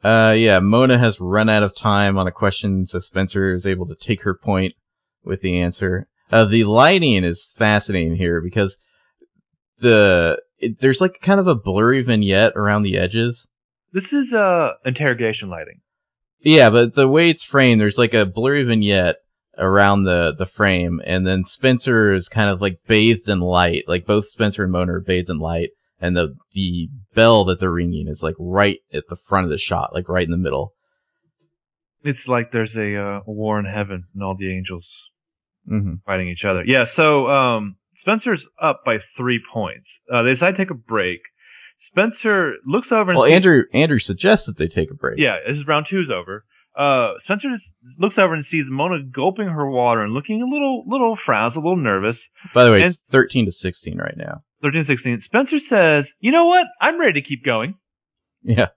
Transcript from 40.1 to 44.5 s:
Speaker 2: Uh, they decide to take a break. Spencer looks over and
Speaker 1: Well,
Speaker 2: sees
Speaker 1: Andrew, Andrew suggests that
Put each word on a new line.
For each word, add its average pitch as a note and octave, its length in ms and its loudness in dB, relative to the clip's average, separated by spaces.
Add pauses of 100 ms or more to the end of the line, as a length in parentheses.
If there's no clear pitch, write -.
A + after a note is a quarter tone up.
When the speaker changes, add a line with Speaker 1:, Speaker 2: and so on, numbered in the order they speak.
Speaker 2:
Uh, A#2+ 100 0
they A#2+ 100 2
decide F3 260 0
to F#3+ 40 -2
take F#3 100 -4
a - 40 -8
break. G2+ 460 -6 (560)
Spencer G3 760 -2 (100)
looks F#3 260 -2
over G#3+ 200 0
and E3+ 60 2
Speaker 1:
Well, B2 100 4
Speaker 2:
sees D3+ 80 8
Speaker 1:
Andrew, F3+ 280 6 (100)
Andrew D3 260 2
suggests F3 480 0
that - 100 -10